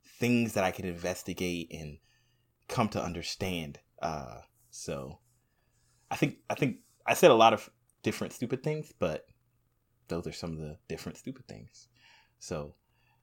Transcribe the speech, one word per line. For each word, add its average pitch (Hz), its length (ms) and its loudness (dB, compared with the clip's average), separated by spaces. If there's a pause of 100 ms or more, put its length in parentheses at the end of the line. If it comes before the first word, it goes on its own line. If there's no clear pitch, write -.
(180)
things 120 340 2
that 98 120 2
I 92 60 4
can 92 140 -6
investigate 87 880 -4
and 76 240 -10 (720)
come 113 220 2
to 92 120 -2
understand. 85 760 -6 (240)
Uh, 69 380 -6 (280)
so 69 520 -10 (920)
I - 60 -6
think, - 240 -2 (100)
I - 40 -2
think 131 260 -2 (260)
I 120 80 4
said 170 160 10
a 123 40 10
lot 113 200 10
of - 160 -4 (320)
different 101 320 -4
stupid - 280 -6
things, 156 360 -6
but 80 280 -2 (840)
those 85 180 -4
are 78 60 -8
some 85 200 -8
of 78 60 -6
the 76 180 -10 (120)
different - 280 -10
stupid - 320 -14
things. - 400 -20 (500)
So, 73 360 -10 (480)